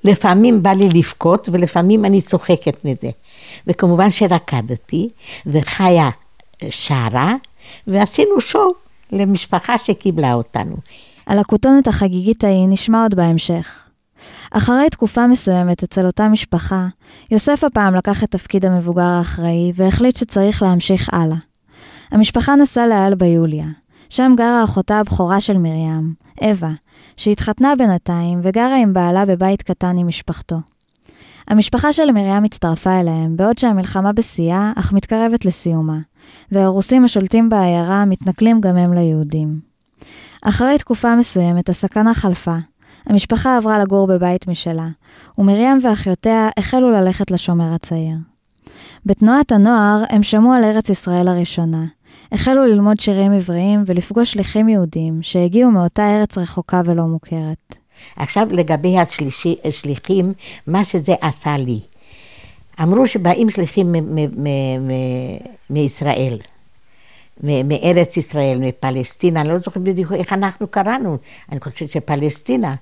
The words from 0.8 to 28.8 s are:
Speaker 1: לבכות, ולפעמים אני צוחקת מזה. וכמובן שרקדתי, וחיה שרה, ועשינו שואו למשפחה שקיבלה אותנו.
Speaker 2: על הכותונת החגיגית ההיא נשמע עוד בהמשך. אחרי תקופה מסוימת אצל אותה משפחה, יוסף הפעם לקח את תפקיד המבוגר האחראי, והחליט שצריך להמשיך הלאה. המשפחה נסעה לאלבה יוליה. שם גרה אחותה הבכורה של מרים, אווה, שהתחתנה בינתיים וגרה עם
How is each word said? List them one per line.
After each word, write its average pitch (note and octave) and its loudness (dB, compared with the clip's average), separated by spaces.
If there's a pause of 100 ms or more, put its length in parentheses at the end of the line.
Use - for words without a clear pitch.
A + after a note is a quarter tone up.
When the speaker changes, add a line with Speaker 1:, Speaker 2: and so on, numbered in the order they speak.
Speaker 1:
לבכות, E3+ 2
ולפעמים F3+ 2
אני G3 4
צוחקת - -2
מזה. C3 -6 (560)
וכמובן F3+ 2
שרקדתי, E3 -2 (380)
וחיה D#3 2 (600)
שרה, B2+ -2 (520)
ועשינו G#3+ 0
שואו G4 0 (400)
למשפחה G3+ -2
שקיבלה D#3+ -2
אותנו. A2 -6 (500)
Speaker 2:
על G3+ 2
הכותונת C4 4
החגיגית G3 0
ההיא F#3+ 2
נשמע A3+ 2
עוד G#3+ 2
בהמשך. E3+ -2 (640)
אחרי B3+ 2
תקופה A#3+ 0
מסוימת F3+ 2
אצל F#3 -2
אותה G#3+ 0
משפחה, F#3 -2 (440)
יוסף C#4+ 0
הפעם G#3 2
לקח G3+ -2
את G3+ -6
תפקיד F#3+ -2
המבוגר F3 0
האחראי, F3 -2
והחליט F#3+ 2
שצריך G#3 0
להמשיך F#3 0
הלאה. D#3+ 0 (760)
המשפחה A#3 2
נסעה C4 2
לאלבה G3 2
יוליה. D#3+ 0 (420)
שם B3+ 4
גרה A#3 2
אחותה G#3 0
הבכורה G3 0
של G3 0
מרים, D#3+ -2 (280)
אווה, F3+ -2 (480)
שהתחתנה B3+ 0
בינתיים F3 0
וגרה A#3 0
עם G#3+ 2